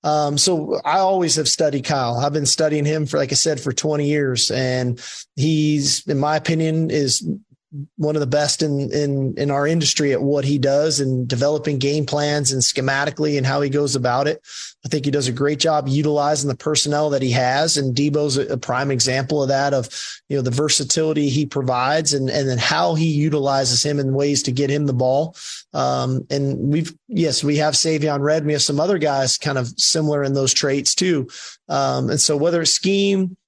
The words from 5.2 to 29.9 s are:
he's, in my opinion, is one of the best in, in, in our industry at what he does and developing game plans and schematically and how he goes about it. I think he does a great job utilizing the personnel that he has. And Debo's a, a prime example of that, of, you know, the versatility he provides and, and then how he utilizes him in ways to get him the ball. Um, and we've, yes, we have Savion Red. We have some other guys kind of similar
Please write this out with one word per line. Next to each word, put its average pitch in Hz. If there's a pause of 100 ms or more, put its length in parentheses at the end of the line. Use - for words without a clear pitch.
he's, 151
in 143
my 151
opinion, 160
is 143 (720)
one 151
of 151
the 139
best 147
in, 143
in, 139
in 143
our 143
industry 156
at -
what 143
he 143
does 139
and 131
developing 139
game 143
plans 147
and 131
schematically 143
and 131
how 143
he 143
goes 139
about 127
it. 160 (420)
I 139
think 143
he 143
does 135
a 127
great 139
job 151
utilizing 147
the 127
personnel 147
that 139
he 127
has. 135
And 131
Debo's 147
a, 139 (100)
a 131
prime 131
example 131
of 131
that, 139
of, 127 (400)
you 143
know, 135
the 127
versatility 147
he 143
provides 135
and, 135
and 135
then 127
how 165
he 160
utilizes 139
him 147
in 135
ways 143
to 131
get 139
him 147
the 135
ball. 131 (380)
Um, 131
and 139
we've, 156 (160)
yes, 165
we 147
have 151
Savion 151
Red. 151
We 151
have 143
some 143
other 185
guys 135
kind 139
of 123 (120)
similar 151